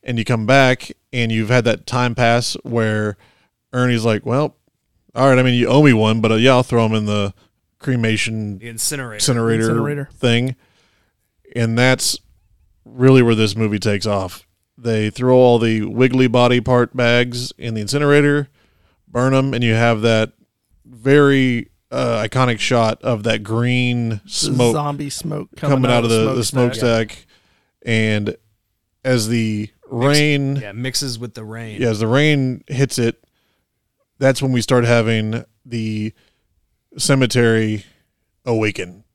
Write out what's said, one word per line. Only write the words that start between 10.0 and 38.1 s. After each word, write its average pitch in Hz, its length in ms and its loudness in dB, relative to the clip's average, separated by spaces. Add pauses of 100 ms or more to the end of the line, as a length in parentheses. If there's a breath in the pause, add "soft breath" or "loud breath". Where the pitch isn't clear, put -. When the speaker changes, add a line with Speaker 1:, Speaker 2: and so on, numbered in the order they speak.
Speaker 1:
thing." 123 420 0 (1000)
And 113 220 0
that's 127 400 0 (680)
really 127 380 4
where 117 140 2
this 107 180 0
movie 107 240 -2
takes 101 280 -2
off. 98 380 -4 (320)
They 110 320 -2
throw 127 280 2
all 123 240 6
the 110 220 0
wiggly 127 440 2
body 123 340 2
part 123 360 0
bags 123 600 0
in 113 180 -10
the 107 60 -6
incinerator, 143 680 0 (580)
burn 131 280 -2
'em, 135 200 0
and 120 80 -2
you 113 120 2
have 117 260 2
that 110 320 0 (520)
very, 131 840 2 (240)
uh, 117 340 -2
iconic 123 320 0
shot 113 440 0
of 113 200 -2
that 110 220 -2
green 120 640 -2
Speaker 3:
The 107 180 -6
Speaker 1:
smoke 123 460 0
Speaker 3:
zombie 147 380 -6
smoke - 440 -10
coming 143 220 -2
Speaker 1:
coming 127 160 0
Speaker 3:
out 120 60 2
Speaker 1:
out 117 80 0
Speaker 3:
of 113 40 0
Speaker 1:
of 113 140 2
Speaker 3:
the - 60 -
Speaker 1:
the, 104 80 -4
the 117 60 -2
Speaker 3:
smokestack. 117 680 -2
Speaker 1:
smokestack. - 140 -20 (600)
And 107 500 -2 (680)
as 123 240 0
the 110 420 -2 (220)
Speaker 2:
Mix-, 139 260 2
Speaker 1:
rain 143 380 0
Speaker 2:
yeah, 104 160 -10
mixes 123 480 -8
with 117 140 -12
the 113 100 -16
rain. 110 360 -12
Speaker 1:
yeah, 120 100 0
as 107 100 -2
the 113 80 0
rain 135 580 0
hits 139 320 -2
it, 117 240 -2 (960)
that's 131 240 2
when 131 80 0
we 123 100 2
start 123 260 2
having 113 580 0 (200)
the 110 480 -6 (840)
cemetery 113 840 2 (600 soft breath)